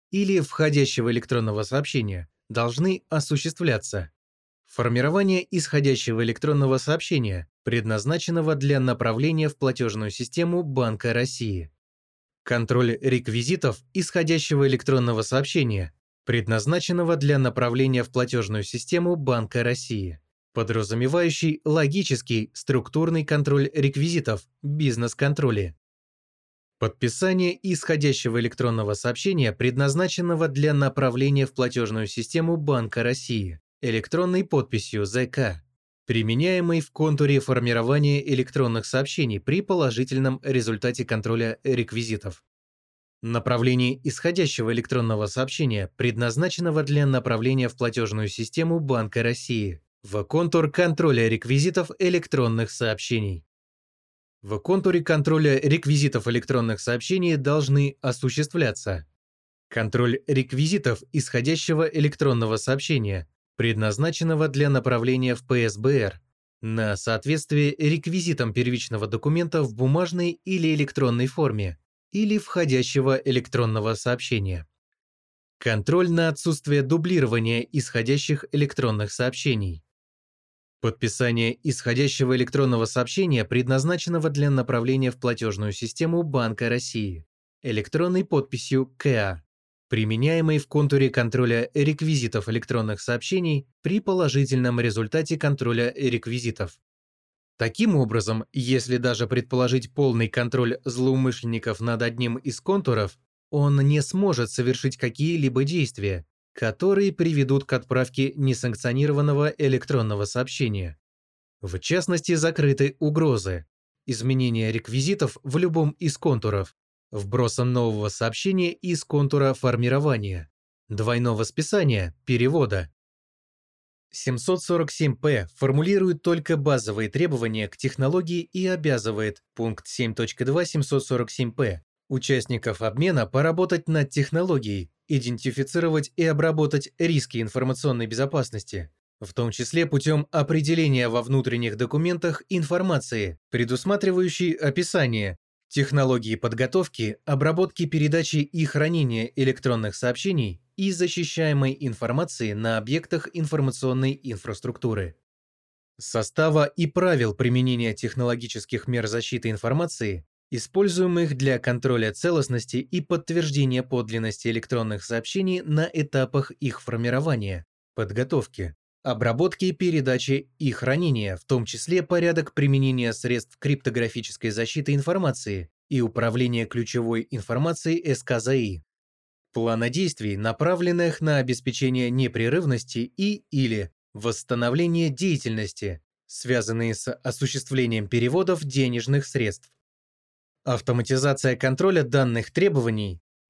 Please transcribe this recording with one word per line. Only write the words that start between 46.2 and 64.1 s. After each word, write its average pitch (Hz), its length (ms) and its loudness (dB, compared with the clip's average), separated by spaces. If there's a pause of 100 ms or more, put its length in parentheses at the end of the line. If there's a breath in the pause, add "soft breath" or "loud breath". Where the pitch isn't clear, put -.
для 143 240 2
направления 123 640 2
в 117 80 -10
платёжную 110 500 -2
систему 165 540 -2
Банка 120 420 -2
России, 113 580 -2 (220)
в 101 220 -4
контур 160 480 2
контроля 151 560 4
реквизитов 139 720 0
электронных 131 720 0
сообщений. 107 720 -4 (1000)
В 104 160 -6
контуре 180 440 2
контроля 151 580 2
реквизитов 143 640 2
электронных 117 540 0
сообщений 165 560 0
должны 143 640 2
осуществляться: 123 1080 -2 (640)
контроль 117 580 0
реквизитов 135 840 0
исходящего 156 720 0
электронного 139 720 2
сообщения, 113 720 -2 (280)
предназначенного 139 920 0